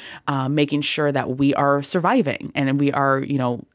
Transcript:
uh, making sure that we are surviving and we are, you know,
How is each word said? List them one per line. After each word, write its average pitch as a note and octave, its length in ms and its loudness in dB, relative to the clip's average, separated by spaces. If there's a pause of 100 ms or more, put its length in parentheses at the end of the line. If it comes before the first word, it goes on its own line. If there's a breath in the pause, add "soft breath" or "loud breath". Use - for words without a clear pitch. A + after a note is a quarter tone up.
(280 loud breath)
uh, C3+ 200 -2
making D3 340 0
sure D3 280 0
that C3 280 -2
we C#3 160 2
are C#3+ 280 2
surviving F3+ 720 0
and C#3 240 0
we C#3+ 140 2
are, C3+ 280 2
you C3+ 180 -2
know, B2 260 -2 (100)